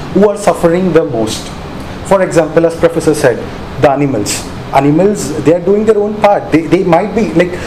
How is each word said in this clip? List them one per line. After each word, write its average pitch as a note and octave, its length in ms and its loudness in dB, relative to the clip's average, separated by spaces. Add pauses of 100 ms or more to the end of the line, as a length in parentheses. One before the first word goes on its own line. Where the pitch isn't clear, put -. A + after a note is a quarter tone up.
(140)
who G3+ 160 4
are G3+ 80 -4
suffering F3 560 0
the D#3+ 100 4
most. A2 440 -4 (600)
For F#3+ 140 4
example, E3 440 2
as D#3+ 100 0
Professor D#3+ 380 0
said, B2 240 0 (440)
the D3 80 4
animals. C3+ 580 -2 (260)
Animals, D3+ 720 2
they D3 120 4
are F3 100 -4
doing G3+ 200 2
their G#3 120 4
own G#3 240 -2
part. G3+ 300 2
They, D#3 100 2
they E3 220 0
might F3+ 320 2
be, F3+ 180 -2
like, F3 200 2 (140)